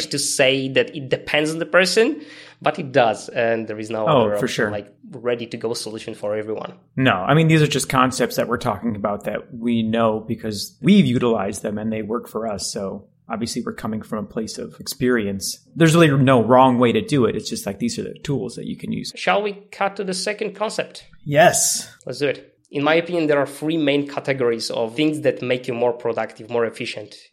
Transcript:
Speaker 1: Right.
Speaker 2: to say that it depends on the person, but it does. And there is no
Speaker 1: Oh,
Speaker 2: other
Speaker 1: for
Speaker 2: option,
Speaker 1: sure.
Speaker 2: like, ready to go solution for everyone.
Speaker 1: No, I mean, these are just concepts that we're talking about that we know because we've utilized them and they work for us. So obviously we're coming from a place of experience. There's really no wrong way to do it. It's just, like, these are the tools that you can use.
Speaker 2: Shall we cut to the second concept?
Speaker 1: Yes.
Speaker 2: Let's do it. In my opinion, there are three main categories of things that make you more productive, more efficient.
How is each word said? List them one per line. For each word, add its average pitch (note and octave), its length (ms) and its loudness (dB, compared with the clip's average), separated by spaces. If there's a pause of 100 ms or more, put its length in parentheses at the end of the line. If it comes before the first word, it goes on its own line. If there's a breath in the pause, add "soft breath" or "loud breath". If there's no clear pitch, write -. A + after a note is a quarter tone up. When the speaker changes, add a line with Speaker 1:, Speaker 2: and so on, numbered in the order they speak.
Speaker 1:
Right. - 80 -8
Speaker 2:
to C#3+ 80 -2
say C3+ 520 2
that B2+ 260 0
it C3+ 120 -10
depends D3+ 440 0
on E3 80 -6
the E3+ 60 -4
person, F#3+ 540 4 (400 loud breath)
but D3+ 200 0
it C#3 100 -8
does. A#2 380 2
And A2+ 400 0
there G#2+ 100 -8
is A2 100 -8
no A2 200 -4
Speaker 1:
Oh, C#3 140 6
Speaker 2:
other G#2 80 2
Speaker 1:
for G#2 160 0
Speaker 2:
option, - 20 0
Speaker 1:
sure. A2+ 240 -2
Speaker 2:
like, G#2 160 -8 (240)
ready A#2+ 340 -4
to A#2+ 100 -10
go A2+ 180 -4
solution A2 400 -10
for G#2 220 -6
everyone. G#2+ 360 -6 (240)
Speaker 1:
No, C3 160 4
I G2 220 2
mean, D#3+ 120 6
these D#3 160 6
are D3 60 4
just - 200 -2
concepts B2+ 480 0
that A#2 120 0
we're A#2 80 -2 (140)
talking G#2 260 -4
about G2+ 280 -4
that A2 300 -8
we A#2 300 0
know A2 420 0
because A2 560 -8
we've F#3 240 6
utilized A2+ 560 0
them G#2 160 -6
and A2 140 -4
they A2 100 -4
work A2 260 -4
for A2 200 -6
us. G2+ 240 -6
So G#2 340 -8 (220)
obviously A#2 360 -6
we're A#2 100 -6 (100)
coming A2 180 -4
from A2 220 -8
a - 40 -10
place A2 300 -8
of - 220 -12
experience. G#2+ 640 -2 (320)
There's D#3+ 180 6
really E3 160 8 (240)
no A#2 80 6
wrong B2+ 380 6
way A#2+ 100 4
to A2 100 2
do A#2+ 260 2
it. - 100 0
It's G#2+ 120 -8
just, - 160 -8
like, G2+ 140 -6
these A#2 200 -4
are G#2+ 40 -4
the G2+ 120 -10 (100)
tools A#2+ 320 -4
that - 100 -10
you - 100 -8
can G#2+ 140 -10
use. A2 240 -6
Speaker 2:
Shall F#3+ 260 0
we G#3 120 -4 (180)
cut G3 260 -4
to G3+ 80 -6
the F#3 100 -4
second G3+ 420 -6
concept? - 480 -6 (200)
Speaker 1:
Yes. - 640 4 (180)
Speaker 2:
Let's B2+ 120 -10
do C#3+ 100 0
it. - 260 -6 (160)
In C#3+ 140 -2
my D#3 120 4
opinion, E3+ 320 0
there D3 100 4
are C#3 80 0
three D#3+ 320 -4
main C#3+ 280 2
categories C3 640 -2
of A2+ 240 -2
things D3+ 280 0
that - 180 0
make B2+ 280 -2
you B2+ 40 -2
more A#2+ 220 2
productive, A2 560 -6
more A#2+ 160 2
efficient. G#2+ 480 -8 (180)